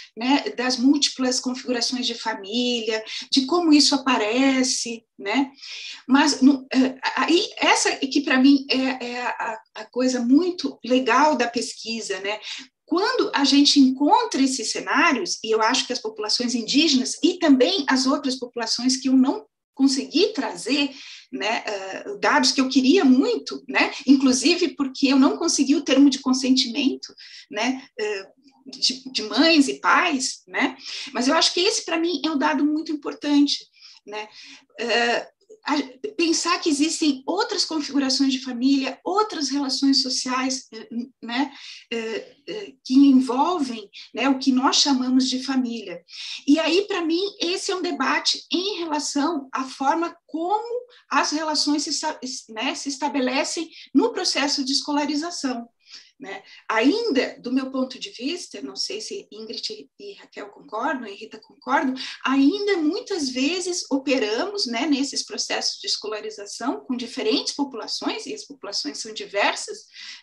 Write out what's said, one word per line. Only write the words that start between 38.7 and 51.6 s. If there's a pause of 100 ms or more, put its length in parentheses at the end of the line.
outras
relações
sociais,
eh, (340)
né, (380)
eh, (100)
eh, (120)
que
envolvem, (240)
né,
o
que
nós
chamamos
de
família. (460)
E
aí,
pra
mim, (200)
esse
é
um
debate
em
relação
à
forma (100)
como (220)
as
relações